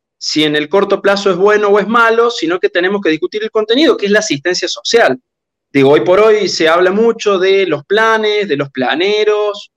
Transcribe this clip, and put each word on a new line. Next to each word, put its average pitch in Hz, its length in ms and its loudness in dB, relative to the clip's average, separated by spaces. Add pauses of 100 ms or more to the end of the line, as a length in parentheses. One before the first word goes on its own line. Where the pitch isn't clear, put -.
(180)
si - 260 -4
en 151 120 0
el 151 120 -2
corto 196 340 0
plazo 196 300 0
es 170 60 -2
bueno 208 300 2
o 208 120 4
es 202 80 -2
malo, 233 440 2
sino 175 280 -4
que 196 100 0
tenemos 190 320 -2
que 175 80 0
discutir 180 340 -4
el 220 80 -8
contenido, 220 460 0
que 202 100 -4
es 196 40 -2
la 214 80 4
asistencia 175 480 -4
social. 175 520 0 (520)
Digo, 139 200 4
hoy 160 100 4
por 180 180 2
hoy 214 280 2
se 165 200 -2
habla 180 240 2
mucho 220 460 0
de 190 300 0
los 143 180 -6
planes, 214 600 0
de 143 100 -2
los 143 140 -6
planeros. 202 1040 -2